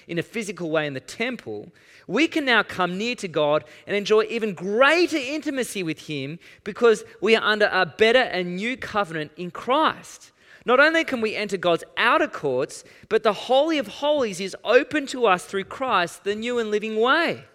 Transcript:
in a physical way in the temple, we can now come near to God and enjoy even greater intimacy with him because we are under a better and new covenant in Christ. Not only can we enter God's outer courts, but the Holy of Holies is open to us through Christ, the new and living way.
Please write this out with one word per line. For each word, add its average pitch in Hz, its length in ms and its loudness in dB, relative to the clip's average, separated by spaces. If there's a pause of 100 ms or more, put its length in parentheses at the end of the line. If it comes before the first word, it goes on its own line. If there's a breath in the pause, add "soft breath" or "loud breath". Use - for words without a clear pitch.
in 170 120 -4
a 156 40 -2
physical 180 460 -8
way 156 160 0
in 143 80 -4
the 131 60 -8
temple, 180 720 -8 (340 soft breath)
we 269 220 2
can 311 180 -4
now 240 160 4
come 180 380 -4
near 240 160 -4
to 202 120 -8
God 151 360 0 (240 loud breath)
and 202 100 -4
enjoy 208 320 2
even 214 240 -4
greater 277 640 2
intimacy 269 640 -4
with 160 200 -6
him 147 360 -8 (260 loud breath)
because 226 400 2 (160 loud breath)
we 220 160 4
are - 80 0
under 208 300 2
a 185 140 2
better 226 320 4
and 180 380 -2
new 240 200 -4
covenant 160 600 -4
in 180 120 -10
Christ. - 800 -2 (340 soft breath)
Not 247 140 4
only 320 240 4
can 240 180 -4
we 214 140 -2
enter 196 220 -4
God's 170 260 0 (140)
outer 269 300 4
courts, 139 560 -4 (260 loud breath)
but 220 140 2
the 208 100 2
Holy 294 440 2
of 220 100 -4
Holies 247 520 -2
is 190 240 -6
open 277 440 2
to 247 180 -2
us 185 200 4
through 190 200 -6
Christ, 202 580 -2
the 208 120 -4
new 233 240 -4
and 214 100 -4
living 214 300 -2
way. 262 560 0